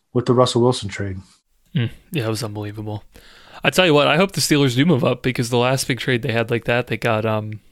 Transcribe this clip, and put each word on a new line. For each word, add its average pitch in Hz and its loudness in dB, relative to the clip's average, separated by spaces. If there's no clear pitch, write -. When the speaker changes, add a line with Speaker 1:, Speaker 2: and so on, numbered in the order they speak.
Speaker 1:
with 123 -2
the 127 2
Russell 120 4
Wilson 123 0
trade. 95 -8
Speaker 2:
Mm, 117 -2
yeah, 131 -4
it - -4
was 110 -4
unbelievable. 104 -10
I 147 0
tell 185 4
you 160 6
what, 143 6
I 139 2
hope 196 2
the - -4
Steelers 139 2
do 135 4
move 151 2
up 127 -2
because 123 -2
the 123 0
last 127 0
big 127 -2
trade 123 -2
they 131 -4
had 117 -2
like 120 -2
that, 120 0
they 120 -6
got, 110 -2
um, 107 -4